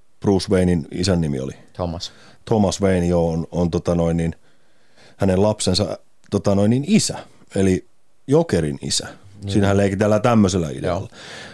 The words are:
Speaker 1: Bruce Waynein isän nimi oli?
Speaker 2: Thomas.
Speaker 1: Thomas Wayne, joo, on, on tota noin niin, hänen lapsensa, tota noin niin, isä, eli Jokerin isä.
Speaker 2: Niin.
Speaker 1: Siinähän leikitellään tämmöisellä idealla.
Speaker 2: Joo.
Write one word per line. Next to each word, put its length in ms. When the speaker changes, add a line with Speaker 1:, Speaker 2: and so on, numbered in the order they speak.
Speaker 1:
Bruce 300
Waynein 400
isän 300
nimi 200
oli? 120
Speaker 2:
Thomas. 400
Speaker 1:
Thomas 360
Wayne, 260
joo, 260
on, 200
on 180
tota 240
noin 220
niin, 180
hänen 260
lapsensa, 560
tota 240
noin 160
niin, 160
isä, 320
eli 320
Jokerin 560
isä. 260
Speaker 2:
Niin. 100
Speaker 1:
Siinähän 240
leikitellään 460
tämmöisellä 480
idealla. 420
Speaker 2:
Joo. 60